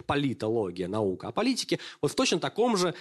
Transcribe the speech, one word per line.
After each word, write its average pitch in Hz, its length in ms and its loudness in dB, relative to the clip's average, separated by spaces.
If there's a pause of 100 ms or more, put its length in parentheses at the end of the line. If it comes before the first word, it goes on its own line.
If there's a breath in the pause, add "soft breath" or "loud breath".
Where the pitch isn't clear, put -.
политология — 110 840 0
наука 98 400 0
о - 40 -8
политике. - 480 0 (200 loud breath)
Вот 143 120 0
в - 20 -10
точно 254 240 2
таком 208 400 2
же 175 220 2